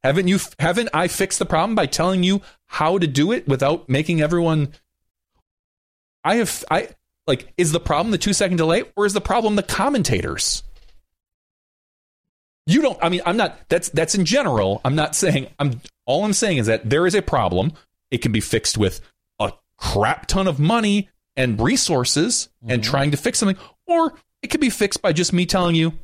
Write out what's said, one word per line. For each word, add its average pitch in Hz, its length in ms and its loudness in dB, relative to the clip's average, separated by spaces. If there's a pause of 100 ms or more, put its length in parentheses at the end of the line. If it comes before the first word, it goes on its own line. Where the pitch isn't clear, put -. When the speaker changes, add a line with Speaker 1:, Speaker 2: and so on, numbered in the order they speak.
Speaker 1:
Haven't 170 240 2
you 196 80 4
f-, - 240 -4
haven't 185 340 0
I 180 140 0
fixed - 320 -4
the 196 60 -2
problem 185 280 0
by 190 120 2
telling 180 360 0
you 190 200 2 (240)
how 165 300 0
to 175 120 2
do 147 240 2
it - 160 -4
without 139 400 0
making 156 340 0
everyone, 160 460 0 (1500)
I 190 140 0
have, - 340 -2
I, 170 200 -2 (360)
like, - 300 -2
is 160 160 2
the 165 80 0
problem 160 320 0
the 175 60 0
two-second 185 380 0
delay 165 280 2 (100)
or 202 100 0
is 202 100 0
the 202 60 0
problem 208 360 0
the 190 80 0
commentators? - 1000 -2 (2000)
You 226 160 4
don't, 247 200 0
I 170 60 0
mean, 180 180 0
I'm 220 100 0
not, 214 220 -2 (100)
that's, 175 200 0
that's 160 260 -2
in 190 100 2
general. 131 600 0
I'm 131 100 0
not 151 220 -2
saying, 139 320 0 (100)
I'm, 135 220 -2 (260)
all 151 180 0
I'm 214 80 0
saying 196 260 0
is 107 100 0
that 110 200 0
there 160 180 2
is 175 80 2
a 196 80 2
problem. 104 500 0 (380)
It 123 80 -2
can 117 140 0
be 107 80 2
fixed - 380 -2
with 98 220 0 (400)
a 101 120 -2 (240)
crap 113 500 -2
ton 190 200 0
of 147 140 0
money 208 480 2 (280)
and 120 240 -2
resources 160 880 0 (140)
and 120 200 -2
Speaker 2:
Mm-hmm. 117 80 -4
Speaker 1:
trying 143 200 2
to 147 60 0
fix - 220 -2
something, 196 180 0 (300)
or 330 280 2 (280)
it - 60 -12
could 320 120 -2
be 254 100 2
fixed 196 320 -2
by 185 100 2
just 165 200 0
me 180 140 2
telling 175 280 2
you 165 180 2 (120)